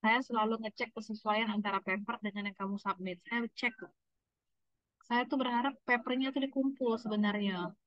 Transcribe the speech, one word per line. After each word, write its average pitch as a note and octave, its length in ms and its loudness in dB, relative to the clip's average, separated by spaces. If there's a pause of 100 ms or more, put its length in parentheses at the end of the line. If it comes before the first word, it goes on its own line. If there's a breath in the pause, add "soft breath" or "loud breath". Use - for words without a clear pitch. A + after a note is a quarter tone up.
Saya A#3 240 4
selalu A3+ 400 0
ngecek A3+ 320 -6
kesesuaian G#3+ 560 -2
antara G3+ 320 0
paper G3+ 400 -2
dengan G3+ 240 -4
yang G3 80 -14
kamu G3 240 -4
submit. F#3 480 -4
Saya A#3 240 -2
cek. A#3+ 240 -4 (1300)
Saya A#3+ 240 2
tuh C#4+ 80 2
berharap B3+ 480 2
papernya B3+ 480 2
tuh C#4 80 0
dikumpul C4+ 560 2
sebenarnya. G#3 720 2 (180)